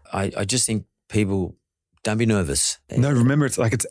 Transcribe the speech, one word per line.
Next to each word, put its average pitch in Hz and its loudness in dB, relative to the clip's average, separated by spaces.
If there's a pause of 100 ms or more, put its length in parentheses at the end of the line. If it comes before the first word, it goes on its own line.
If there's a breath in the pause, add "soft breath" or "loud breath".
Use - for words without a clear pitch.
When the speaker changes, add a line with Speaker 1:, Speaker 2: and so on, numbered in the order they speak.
(120)
Speaker 1:
I, 98 -4
I 107 -4
just 120 -2
think 107 -4 (220)
people, 98 -2 (480)
don't 107 -2
be 117 2
nervous. 92 0 (120)
Speaker 2:
No, 135 2
remember, 139 4
it's 127 -2
like, 113 0
it's 123 -2